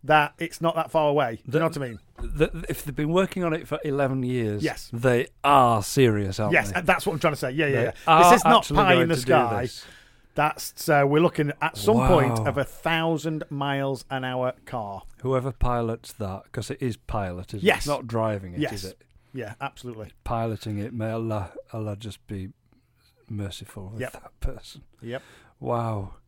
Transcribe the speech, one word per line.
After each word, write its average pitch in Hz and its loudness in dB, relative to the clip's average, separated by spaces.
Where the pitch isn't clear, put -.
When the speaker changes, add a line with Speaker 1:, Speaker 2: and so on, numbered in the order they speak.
Speaker 1:
that 151 4
it's - -10
not 165 0
that 156 -4
far 151 2
away. 131 0
Do - -18
you 123 -10
Speaker 2:
The 151 0
Speaker 1:
know 165 2
what 160 -4
I 147 -6
mean? 120 -8
Speaker 2:
the, 160 -2
if - -8
they've 139 -8
been 151 -2
working 185 0
on 165 -2
it 160 -6
for 147 -4
eleven 135 0
years, 117 -2
Speaker 1:
Yes. 139 -6
Speaker 2:
they 120 2
are 123 6
serious, 104 2
aren't 104 0
Speaker 1:
Yes, 117 0
Speaker 2:
they? 98 -2
Speaker 1:
and 175 -2
that's 185 2
what 196 -2
I'm 147 -4
trying 151 0
to - -10
say. 135 -4
Yeah, 147 0
yeah, 139 0
Speaker 2:
They 117 2
Speaker 1:
yeah. 113 -4
Speaker 2:
are 165 8
Speaker 1:
This 233 10
is - -6
not 233 8
Speaker 2:
actually - -2
Speaker 1:
pie 190 4
in 175 6
Speaker 2:
going 170 2
Speaker 1:
the 165 2
Speaker 2:
to 127 -2
do 123 -6
Speaker 1:
sky. 120 2
Speaker 2:
this. - -8
Speaker 1:
That's, - -2
so 143 4
we're 147 4
looking 151 2
at 156 -4
some 202 4
point 135 6
Speaker 2:
Wow. 110 -2
Speaker 1:
of 135 -2
a 139 0
thousand 160 -2
miles 139 -2
an 131 -4
hour 127 -2
car. 101 -8
Speaker 2:
Whoever 131 -2
pilots 117 -2
that, 95 -10
'cause - -8
it 147 -10
is 123 -4
pilot, 92 -8
isn't 101 -4
Speaker 1:
Yes. - 0
Speaker 2:
it? 143 -4
Not 131 -4
driving 110 -4
it, 135 -8
Speaker 1:
Yes. 131 -4
Speaker 2:
is 98 -10
it? - -16
Speaker 1:
Yeah, 110 -10
absolutely. 117 -12
Speaker 2:
Piloting 113 -4
it, 110 -8
may 110 -4
Allah, 110 -6
Allah 107 -8
just 107 -16
be 98 -10
merciful 98 -10
with 113 -12
Speaker 1:
Yep. 123 -8
Speaker 2:
that - -20
person. - -6
Speaker 1:
Yep. 120 -10
Speaker 2:
Wow. 117 -4